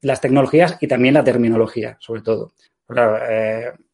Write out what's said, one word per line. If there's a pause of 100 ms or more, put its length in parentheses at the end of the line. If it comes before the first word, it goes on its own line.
las
tecnologías
y
también
la
terminología,
sobre
todo. (320)
Claro, (100)
eh, (220)